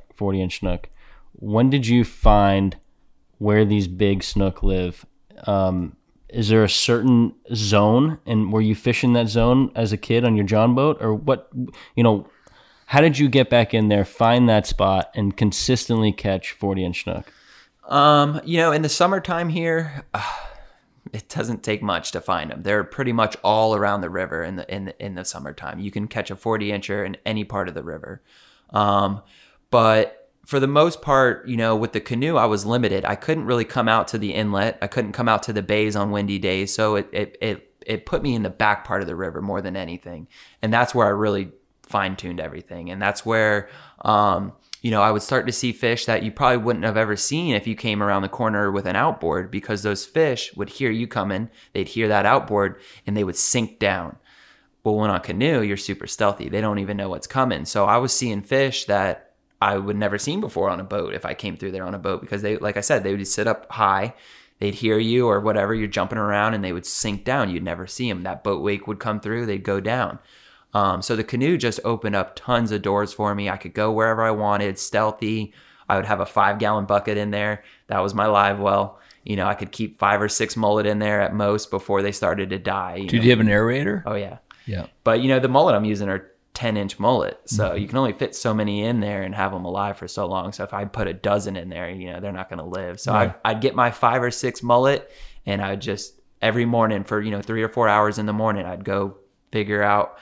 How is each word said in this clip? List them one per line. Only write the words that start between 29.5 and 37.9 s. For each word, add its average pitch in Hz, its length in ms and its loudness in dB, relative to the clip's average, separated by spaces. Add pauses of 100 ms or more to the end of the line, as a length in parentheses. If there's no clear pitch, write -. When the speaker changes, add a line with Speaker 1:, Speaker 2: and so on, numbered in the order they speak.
Speaker 2:
but 110 600 4 (160)
for 143 120 -2
the 135 80 2
most 151 360 2
part, 135 440 2
you 123 100 -2
know, 113 200 2
with 110 160 -2
the 107 80 -2
canoe, 139 360 -2
I 117 100 4
was 104 200 0
limited. 107 380 0
I 104 100 -2
couldn't 160 320 -2
really 117 180 0
come 117 240 -2
out 110 200 4
to 113 100 -4
the 104 160 -4
inlet. 104 480 0
I 101 60 -2
couldn't 107 240 -4
come 117 160 -2
out 107 160 2
to 117 80 -6
the 104 100 -2
bays 107 320 0
on 104 160 -2
windy 101 280 -2
days. 95 360 -2
So 107 220 2
it, 98 160 -2
it, 101 280 -6
it, - 340 -6 (120)
it 107 200 -6